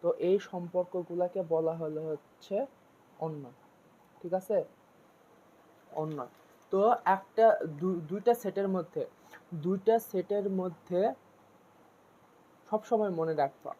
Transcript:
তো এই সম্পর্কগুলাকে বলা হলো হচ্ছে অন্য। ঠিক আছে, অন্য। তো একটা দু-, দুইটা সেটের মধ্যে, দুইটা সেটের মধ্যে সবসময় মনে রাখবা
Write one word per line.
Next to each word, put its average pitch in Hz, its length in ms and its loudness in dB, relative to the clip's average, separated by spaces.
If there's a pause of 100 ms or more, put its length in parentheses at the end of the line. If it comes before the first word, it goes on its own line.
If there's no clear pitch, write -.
তো 175 180 2
এই 185 200 4
সম্পর্কগুলাকে 180 1040 -4
বলা 160 340 0
হলো 156 280 -6
হচ্ছে 190 640 -6 (520)
অন্য। 147 340 -8 (640)
ঠিক 175 180 -6
আছে, 185 300 0 (1300)
অন্য। 156 360 -6 (440)
তো 202 320 4
একটা 196 540 4 (200)
দু-, 180 220 -2
দুইটা 196 340 2
সেটের 196 340 -2
মধ্যে, 170 380 -2 (480)
দুইটা 185 440 2
সেটের 202 520 -2
মধ্যে 185 640 -2 (1500)
সবসময় 214 420 0
মনে 160 240 0
রাখবা 139 460 -2